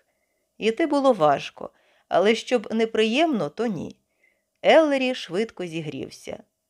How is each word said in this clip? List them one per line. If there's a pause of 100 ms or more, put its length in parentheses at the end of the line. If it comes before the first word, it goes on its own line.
(580)
Іти
було
важко, (380)
але
щоб
неприємно,
то
ні. (640)
Еллері
швидко
зігрівся. (260)